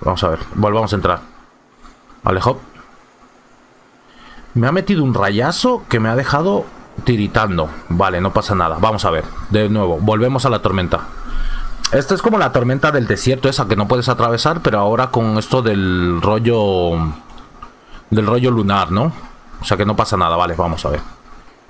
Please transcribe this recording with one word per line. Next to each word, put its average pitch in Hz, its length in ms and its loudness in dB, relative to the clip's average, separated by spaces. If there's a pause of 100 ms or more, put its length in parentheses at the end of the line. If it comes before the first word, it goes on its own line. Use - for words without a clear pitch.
vamos 90 220 -2
a 90 60 0
ver. 80 100 -2 (160)
Volvamos 104 380 0
a - 20 0
entrar. 87 240 0 (1040)
Vale, 92 200 2
hop. 127 140 0 (2000)
Me 120 140 2
ha 139 40 2
metido 180 320 0
un 127 100 0
rayazo 113 760 0
que 117 100 2
me 110 100 0
ha 113 60 0
dejado 151 500 0 (380)
tiritando. 104 640 0 (200)
Vale, 90 320 2
no 95 120 0
pasa 104 220 0
nada. 82 240 0
Vamos 107 260 2
a 90 60 4
ver. 80 140 0 (240)
De 104 200 2
nuevo, 98 300 0
volvemos 117 460 2
a 135 40 4
la 107 120 0
tormenta. 90 400 0 (920)
Esta 139 240 2
es 175 60 -4
como 220 160 2
la 151 140 2
tormenta 131 400 2
del 135 140 2
desierto, 127 440 0
esa 131 180 0
que 110 80 2
no 104 120 0
puedes 123 220 0
atravesar, 117 520 0
pero 110 180 2
ahora 117 320 2
con 110 260 0
esto 131 240 0
del 92 600 0
rollo, 104 720 2 (1160)
del 107 160 2
rollo 123 240 2
lunar, 101 420 0
¿no? 120 200 0 (500)
O - 40 -8
sea 101 120 0
que 101 80 2
no 107 100 0
pasa 107 220 0
nada. 85 180 2
Vale, 85 200 0
vamos 82 300 -2
a - 40 -2
ver. - 120 -4 (680)